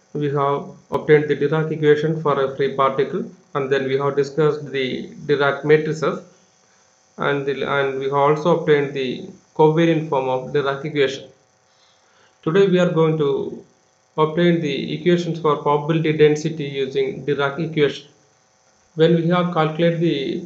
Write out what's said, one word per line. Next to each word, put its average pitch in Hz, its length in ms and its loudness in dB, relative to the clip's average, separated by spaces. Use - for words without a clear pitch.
we 147 140 -4
have 139 460 -2
obtained 147 380 4
the 139 80 2
Dirac 156 340 0
equation 156 500 2
for 147 120 2
a 135 140 -2
free 135 180 -2
particle, 135 560 0
and 135 160 -2
then 135 140 0
we 131 120 0
have 139 200 0
discussed 143 520 0
the 131 380 -4
Dirac 139 380 0
matrices, 151 560 0
and 143 280 -2
the, 139 80 -4
and 135 220 -2
we 135 100 -6
have 143 180 0
also 151 320 2
obtained 143 360 0
the 131 360 -6
covariant 156 540 4
form 131 180 -2
of 127 240 -4
Dirac 139 320 -2
equation. 143 460 -2
Today 190 260 0
we 175 100 2
are 175 120 2
going 156 300 2
to - 440 -4
obtain 165 420 2
the 143 360 -4
equations 170 440 0
for 147 240 2
probability 151 480 0
density 151 540 2
using 135 600 -4
Dirac 139 320 -2
equation. 151 520 -2
When 165 200 4
we 165 140 0
have 175 240 0
calculated 165 480 0
the 143 440 -2